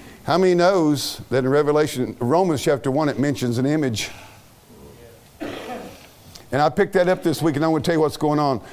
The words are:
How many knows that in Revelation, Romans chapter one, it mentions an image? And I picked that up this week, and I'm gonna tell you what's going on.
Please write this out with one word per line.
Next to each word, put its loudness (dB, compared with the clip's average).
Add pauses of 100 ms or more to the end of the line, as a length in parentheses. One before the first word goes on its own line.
(260)
How 2
many 4
knows 2
that 2
in 0
Revelation, 0
Romans 2
chapter 0
one, 0
it -2
mentions -2
an 0
image? -2 (2500)
And 0
I 4
picked 0
that 2
up 0
this 0
week, 2
and -2
I'm 2
gonna 0
tell 0
you 2
what's 0
going 0
on. 0 (140)